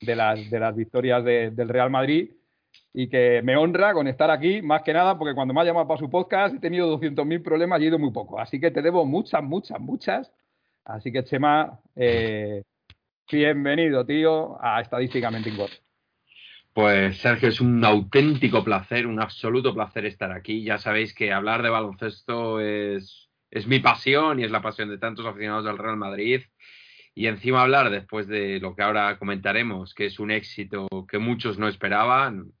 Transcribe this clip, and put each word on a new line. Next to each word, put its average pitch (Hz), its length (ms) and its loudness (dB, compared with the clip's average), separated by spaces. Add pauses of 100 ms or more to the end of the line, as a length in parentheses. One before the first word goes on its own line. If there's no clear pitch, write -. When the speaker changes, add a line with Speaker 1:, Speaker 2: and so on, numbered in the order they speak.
Speaker 1:
de 117 140 0
las, 110 340 0
de 113 100 -2
las 110 160 -2
victorias 123 480 0
de, 120 280 2
del 117 180 -4
Real 123 220 2
Madrid, 139 400 0 (600)
y 127 160 -4
que 123 360 4
me 127 120 4
honra 175 380 4
con 151 140 0
estar 151 240 2
aquí, 175 320 0
más 151 180 2
que 156 100 -2
nada, 180 240 4
porque 151 200 -4
cuando 135 180 -2
me 202 80 4
ha - 40 4
llamado 170 220 2
para 156 120 -2
su 151 100 -6
podcast 190 460 0
he - 40 -10
tenido 175 280 0
doscientos 147 400 -2
mil 165 160 -2
problemas 165 360 2
y 147 40 0
he 156 60 4
ido 165 100 2
muy 143 120 0
poco. 107 280 -8
Así 117 200 -6
que 165 120 2
te 147 100 -2
debo 170 240 2
muchas, 151 380 -2
muchas, 151 360 -6
muchas. 226 540 -6 (520)
Así 113 260 -10
que, 123 120 -2
Chema, 147 580 0 (140)
eh, 107 680 0 (680)
bienvenido, 147 760 2
tío, 156 520 2
a 117 220 0
Estadísticamente 117 680 -2
Incorrecto. 101 360 -6 (880)
Speaker 2:
Pues, 98 460 4
Sergio, 120 280 2
es 110 140 0
un 120 240 4
auténtico 120 760 4
placer, 107 460 -2
un 110 140 -2
absoluto 117 520 -2
placer 104 320 -6
estar 101 280 -6
aquí. 110 280 -6
Ya 107 160 -2
sabéis 107 380 -2
que 104 160 -2
hablar 107 320 0
de 117 60 2
baloncesto 110 880 -4
es, 104 720 -6 (200)
es 107 160 -8
mi 131 140 2
pasión 135 600 2
y - 20 -2
es 110 80 -4
la 107 100 -2
pasión 107 280 -6
de 101 80 -10
tantos 113 280 -8
aficionados 107 380 -6
del 104 140 -6
Real 110 180 -6
Madrid. 104 460 -2 (720)
Y 113 140 -2
encima 113 340 2
hablar 131 300 4
después 101 360 -6
de 101 320 -4
lo 92 160 -8
que 101 80 -2
ahora 104 340 0
comentaremos, 101 760 -4
que 104 140 -4
es 95 120 -10
un 104 120 -4
éxito 101 580 -8 (180)
que 104 100 -6
muchos 117 400 -4
no 107 120 -2
esperaban, 104 920 0